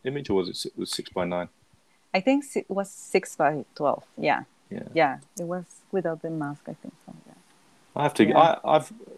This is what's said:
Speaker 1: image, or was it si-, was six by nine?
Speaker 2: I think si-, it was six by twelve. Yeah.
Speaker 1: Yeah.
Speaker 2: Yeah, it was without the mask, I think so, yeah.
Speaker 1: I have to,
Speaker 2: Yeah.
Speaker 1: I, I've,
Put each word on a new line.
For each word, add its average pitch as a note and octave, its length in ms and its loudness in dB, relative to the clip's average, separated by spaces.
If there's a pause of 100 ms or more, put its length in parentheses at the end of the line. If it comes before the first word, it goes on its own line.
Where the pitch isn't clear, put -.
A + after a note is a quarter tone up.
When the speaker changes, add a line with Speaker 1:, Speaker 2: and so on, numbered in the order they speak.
Speaker 1:
image, C3+ 260 -6
or G#2 60 2
was F#2 140 2
it - 80 -10
si-, - 180 -8
was - 160 -6
six - 180 -8
by F#2 160 -2
nine? F2 220 -2 (640)
Speaker 2:
I F#3+ 60 2
think C4+ 240 2
si-, - 180 -6
it - 80 -20
was G3 220 -4
six - 440 -2
by D3+ 280 0 (100)
twelve. - 300 -2 (140)
Yeah. D3 260 0 (260)
Speaker 1:
Yeah. - 100 -10 (140)
Speaker 2:
Yeah, D3 240 2 (220)
it F3 60 -6
was F3 180 -6 (280)
without E3 300 -2
the E3 80 -8
mask, D3 380 -6
I D#3+ 60 -10
think - 200 -16 (120)
so, - 80 -20 (140)
yeah. - 60 -20 (640)
Speaker 1:
I C#3 80 0
have D3 120 2
to, A2+ 100 8
Speaker 2:
Yeah. A#2 120 6
Speaker 1:
I, D#3 380 6
I've, D3 160 0 (260)